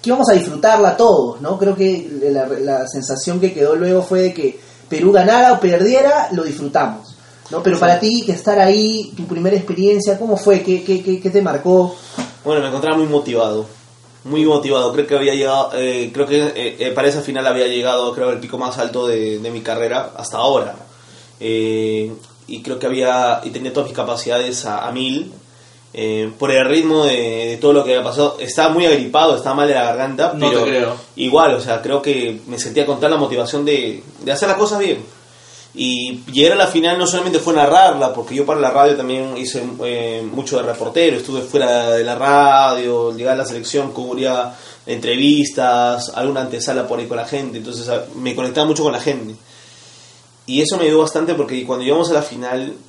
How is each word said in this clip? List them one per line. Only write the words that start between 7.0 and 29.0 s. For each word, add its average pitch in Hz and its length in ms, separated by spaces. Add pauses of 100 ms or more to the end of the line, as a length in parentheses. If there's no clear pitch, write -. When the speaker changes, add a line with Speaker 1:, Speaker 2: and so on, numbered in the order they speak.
Speaker 1:
¿no? 170 140
Pero 180 120
Speaker 2:
Sí. - 40
Speaker 1:
para 175 180
ti, 220 260
que 196 80
estar 202 280
ahí, 214 560
tu 170 100
primera 180 300
experiencia, 196 640
¿cómo 214 180
fue? 196 260
¿Qué, 185 220
qué, 190 180
qué, 185 180
qué 190 100
te 202 120
marcó? 180 540 (480)
Speaker 2:
Bueno, 151 160
me 135 80
encontraba 151 280
muy 160 120
motivado, 113 580 (580)
muy 151 200
motivado. 139 480
Creo 147 140
que 147 100
había 139 180
llegado, 135 400
eh, 123 400
creo 139 120
que, 143 200
eh, 120 320
eh, 127 160
para 135 140
esa 143 140
final 131 240
había 127 200
llegado, 123 480
creo, 127 160
el 117 80
pico - 180
más 127 220
alto 123 300
de, 110 320
de 117 100
mi 117 120
carrera 117 540
hasta - 200
ahora. 131 400 (640)
Eh, 110 720 (340)
y - 160
creo 127 160
que 135 80
había, 127 580
y 113 60
tenía 127 220
todas 139 160
mis - 80
capacidades 123 680
a, 104 240
a 127 40
mil, 131 400 (640)
eh, 110 440
por 139 120
el 131 160
ritmo 156 380
de, 117 420
de 117 120
todo 143 140
lo 143 120
que 127 100
había 123 100
pasado. 143 360
Estaba 160 320
muy 175 140
agripado, 147 500